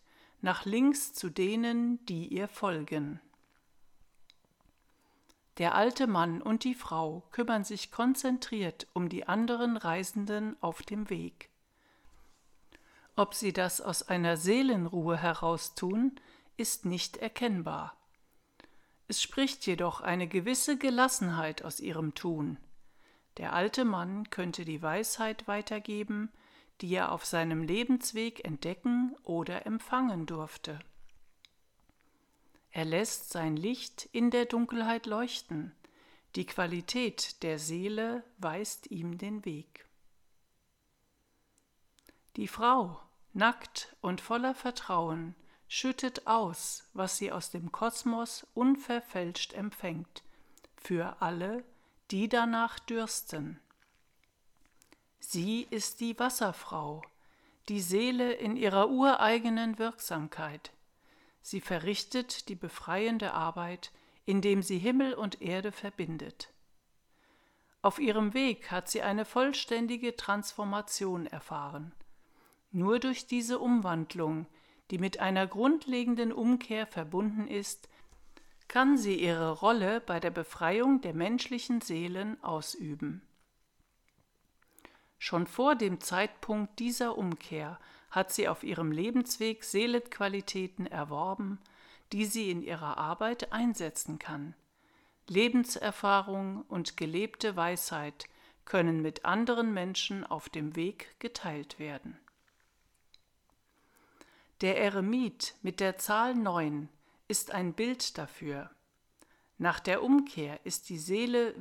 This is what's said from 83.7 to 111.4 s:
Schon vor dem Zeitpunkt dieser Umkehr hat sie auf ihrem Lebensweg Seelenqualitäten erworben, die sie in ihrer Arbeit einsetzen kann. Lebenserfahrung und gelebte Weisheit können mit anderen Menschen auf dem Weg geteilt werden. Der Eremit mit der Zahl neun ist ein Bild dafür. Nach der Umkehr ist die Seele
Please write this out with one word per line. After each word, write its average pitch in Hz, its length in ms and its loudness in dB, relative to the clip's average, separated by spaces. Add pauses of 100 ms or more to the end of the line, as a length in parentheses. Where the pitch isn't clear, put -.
Schon 175 300 0
vor 277 280 4
dem 202 260 0
Zeitpunkt 208 800 -2
dieser 240 380 0
Umkehr 170 640 -4 (300)
hat 190 220 0
sie - 160 2
auf 165 140 -2
ihrem 165 300 -2
Lebensweg 220 720 0
Seelenqualitäten 196 1200 0
erworben, 185 720 -4 (540)
die 208 140 2
sie 208 240 0
in 170 120 -2
ihrer 160 360 -4
Arbeit 220 540 -2
einsetzen 190 640 -2
kann. 151 360 -8 (720)
Lebenserfahrung 202 1400 2
und 175 280 -4
gelebte 190 600 -2
Weisheit 170 720 -4 (360)
können 165 380 4
mit 156 220 -2
anderen 226 500 4
Menschen 190 500 -2
auf - 240 -6
dem 151 280 -4
Weg 175 440 -6
geteilt 156 580 -8
werden. 147 400 -10 (2500)
Der 190 200 4
Eremit 202 800 2
mit 185 180 -4
der 190 180 2
Zahl 233 360 2
neun 160 540 0 (400)
ist - 220 -2
ein 180 240 0
Bild 247 420 -2
dafür. 147 540 -8 (880)
Nach 170 220 2
der 190 220 2
Umkehr 247 640 4
ist - 240 -6
die 170 100 -6
Seele 233 640 2